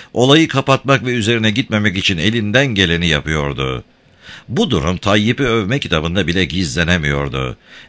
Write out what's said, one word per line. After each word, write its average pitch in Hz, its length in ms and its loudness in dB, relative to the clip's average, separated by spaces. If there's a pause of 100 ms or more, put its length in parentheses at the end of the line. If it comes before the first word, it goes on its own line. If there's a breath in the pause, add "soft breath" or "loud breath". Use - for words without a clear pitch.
(120 loud breath)
olayı 147 360 4
kapatmak 135 580 0
ve 127 40 -2
üzerine 113 400 0
gitmemek 104 460 0
için 98 220 -2
elinden 110 480 0
geleni 87 400 2
yapıyordu. 71 760 -2 (640 loud breath)
Bu 180 220 0
durum 87 260 0
Tayyip'i 107 460 0
övme 113 360 0
kitabında 82 480 -2
bile 87 180 0
gizlenemiyordu. 73 1120 -2 (320 loud breath)